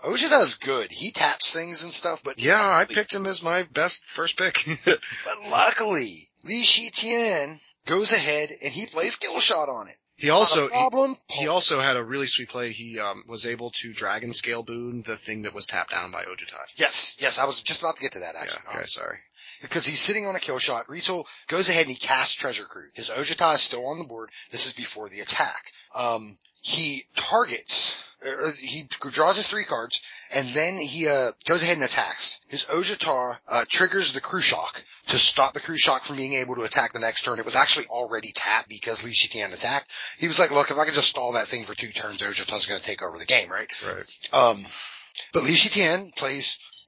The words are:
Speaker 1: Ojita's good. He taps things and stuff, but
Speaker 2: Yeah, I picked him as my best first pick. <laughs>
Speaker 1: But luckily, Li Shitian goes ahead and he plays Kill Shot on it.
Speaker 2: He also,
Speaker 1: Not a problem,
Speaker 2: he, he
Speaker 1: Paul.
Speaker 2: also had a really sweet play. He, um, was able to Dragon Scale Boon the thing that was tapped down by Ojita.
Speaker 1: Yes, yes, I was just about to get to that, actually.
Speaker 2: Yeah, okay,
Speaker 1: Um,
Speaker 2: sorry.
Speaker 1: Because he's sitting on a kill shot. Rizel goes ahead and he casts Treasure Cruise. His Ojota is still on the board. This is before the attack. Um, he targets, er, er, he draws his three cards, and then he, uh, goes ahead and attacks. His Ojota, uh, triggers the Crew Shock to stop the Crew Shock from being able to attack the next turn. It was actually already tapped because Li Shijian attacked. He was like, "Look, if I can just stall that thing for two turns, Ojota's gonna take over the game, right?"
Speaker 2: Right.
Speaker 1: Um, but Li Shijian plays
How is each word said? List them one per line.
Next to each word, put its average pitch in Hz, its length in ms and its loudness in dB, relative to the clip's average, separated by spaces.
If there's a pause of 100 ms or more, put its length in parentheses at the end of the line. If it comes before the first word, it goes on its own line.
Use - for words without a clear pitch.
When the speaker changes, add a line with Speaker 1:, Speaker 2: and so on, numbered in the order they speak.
Speaker 1:
Ojita's 247 500 4
good. 127 340 -4
He 185 220 -8
taps - 400 2
things 170 320 -4
and 170 80 -10
stuff, 165 320 -2
but 117 160 -8
Speaker 2:
Yeah, 160 200 6
I 196 280 6
picked 208 260 -2
him 196 120 -4
as 185 160 -4
my 175 220 0
best 156 420 0
first 160 300 -4
pick. - 280 0 (160)
<laughs> - 40 -8
Speaker 1:
But - 680 -2
luckily, 170 760 0 (140)
Li 226 220 0
Shitian 220 960 4 (260)
goes 190 260 2
ahead 151 380 2
and 143 220 -8
he 175 140 -4
plays 170 300 0
Kill 175 220 -4
Shot 160 300 2
on 113 200 -10
it. - 80 -20 (200)
Speaker 2:
He 147 140 0
also, 160 320 8
Speaker 1:
Not 139 40 2
a - 60 -4
problem, 262 440 2 (120)
Speaker 2:
he, - 140 -6
he 151 40 -2
Speaker 1:
Paul. 156 100 0
Speaker 2:
also 160 220 2
had 135 180 2
a 120 60 -4
really 131 240 -4
sweet 123 220 -2
play. 120 240 -6
He, 113 260 -12
um, 101 300 -6
was 117 180 -6
able 120 240 -8 (120)
to 117 100 -12
Dragon 110 400 -6
Scale 117 320 0
Boon 120 420 -10
the 113 80 -6
thing 110 280 -10
that 101 120 -6
was 101 120 -6
tapped 90 260 -4
down 90 180 -6
by 87 140 -10
Ojita. - 320 -12 (180)
Speaker 1:
Yes, - 460 4
yes, 135 180 2
I 135 60 2
was 139 180 -2
just - 200 -2
about 160 140 -2
to - 60 -14
get 131 100 -4
to 101 80 -12
that, 82 140 -10
actually. 50 300 -8
Speaker 2:
Yeah, - 80 -16
okay, 50 80 -8
Speaker 1:
Um, 50 80 -6
Speaker 2:
sorry. 50 300 -4 (440)
Speaker 1:
Because 147 240 -2
he's 151 140 2
sitting 202 260 4
on 190 100 -4
a 170 40 -4
kill 131 180 -6
shot. 120 300 -2
Rizel 170 360 -4 (240)
goes 185 200 2
ahead 165 180 6
and 135 40 -8
he 123 60 -6
casts - 380 2
Treasure 110 300 -4
Cruise. - 300 -18
His 117 160 -8
Ojota 151 440 2
is 143 60 6
still 123 260 2
on 156 120 -8
the 170 60 -10
board. 113 260 -16 (200)
This 117 160 4
is - 60 0
before 107 360 -10
the 98 120 -12
attack. - 520 -2 (240)
Um, 110 400 -4 (240)
he 151 440 -2 (120)
targets, - 840 2 (220)
er, 139 240 -4
er, 151 120 -4
he 135 260 -8 (240)
draws 156 260 4
his - 120 4
three 202 160 -4
cards, - 380 -4 (320)
and 131 140 0
then 156 280 0
he, 156 320 -2
uh, 131 220 2 (160)
goes 165 160 2
ahead 170 140 4
and 143 80 -2
attacks. - 640 0
His - 160 -6
Ojota, 147 760 -2 (100)
uh, 117 200 0
triggers 180 440 2
the 131 80 -6
Crew 185 200 -6
Shock - 420 0 (260)
to 131 100 2
stop 135 360 4
the 143 60 -8
Crew 160 180 -6
Shock 131 240 4
from 147 140 -10
being 135 180 -4
able 127 220 -2
to 120 80 -6
attack 117 280 2
the 120 60 -8
next 113 240 -2
turn. 120 160 -2
It 110 60 -4
was 117 120 2
actually 143 300 4
already 113 460 -6
tapped 110 360 0
because 110 360 -4
Li 117 80 -8
Shijian 104 420 0
attacked. - 360 -2 (280)
He 170 80 -2
was 156 120 4
like, 170 120 6
"Look, 143 200 2
if 143 80 -2
I 156 60 4
can 156 100 -2
just 143 140 4
stall 123 240 -4
that 113 160 -2
thing 117 160 -6
for 104 100 -12
two 113 180 -10
turns, 104 260 -8
Ojota's 101 480 -2
gonna 98 140 -4
take 104 220 -8
over 87 160 -8
the - 60 -12
game, 98 260 2
right?" 98 200 -6 (160)
Speaker 2:
Right. - 320 -10 (160)
Speaker 1:
Um, 113 300 6 (680)
but 151 120 0
Li 151 80 2
Shijian 185 600 4
plays 135 440 -2 (300)